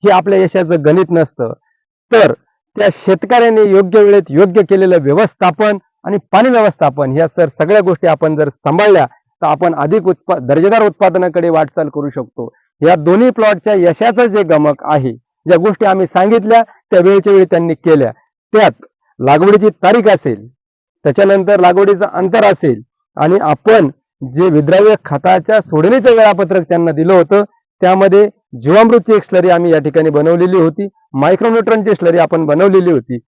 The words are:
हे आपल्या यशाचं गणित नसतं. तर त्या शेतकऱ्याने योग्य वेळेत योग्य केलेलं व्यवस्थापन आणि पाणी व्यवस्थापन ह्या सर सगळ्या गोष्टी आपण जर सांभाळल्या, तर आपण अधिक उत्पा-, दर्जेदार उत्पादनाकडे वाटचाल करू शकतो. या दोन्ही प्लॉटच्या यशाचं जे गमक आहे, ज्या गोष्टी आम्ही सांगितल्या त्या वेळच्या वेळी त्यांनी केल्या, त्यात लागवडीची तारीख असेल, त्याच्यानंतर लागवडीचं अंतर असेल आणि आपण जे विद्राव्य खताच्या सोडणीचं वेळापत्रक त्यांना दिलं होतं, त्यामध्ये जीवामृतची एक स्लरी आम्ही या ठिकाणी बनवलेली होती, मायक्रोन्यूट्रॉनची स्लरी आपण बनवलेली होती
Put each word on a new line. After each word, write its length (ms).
हे 60
आपल्या 280
यशाचं 460
गणित 260
नसतं. 420
तर 200
त्या 140
शेतकऱ्याने 680
योग्य 400
वेळेत 280
योग्य 320
केलेलं 380
व्यवस्थापन 800
आणि 120
पाणी 320
व्यवस्थापन 640
ह्या 160
सर 200
सगळ्या 320
गोष्टी 260
आपण 300
जर 120
सांभाळल्या, 580
तर 40
आपण 280
अधिक 280
उत्पा-, 360
दर्जेदार 440
उत्पादनाकडे 680
वाटचाल 400
करू 220
शकतो. 420
या 80
दोन्ही 360
प्लॉटच्या 440
यशाचं 520
जे 160
गमक 380
आहे, 320
ज्या 100
गोष्टी 300
आम्ही 200
सांगितल्या 560
त्या 380
वेळच्या 320
वेळी 120
त्यांनी 300
केल्या, 380
त्यात 140
लागवडीची 480
तारीख 460
असेल, 340
त्याच्यानंतर 560
लागवडीचं 440
अंतर 400
असेल 380
आणि 240
आपण 500
जे 180
विद्राव्य 440
खताच्या 560
सोडणीचं 560
वेळापत्रक 520
त्यांना 220
दिलं 220
होतं, 320
त्यामध्ये 480
जीवामृतची 520
एक 80
स्लरी 280
आम्ही 220
या 60
ठिकाणी 320
बनवलेली 460
होती, 320
मायक्रोन्यूट्रॉनची 800
स्लरी 280
आपण 280
बनवलेली 460
होती 260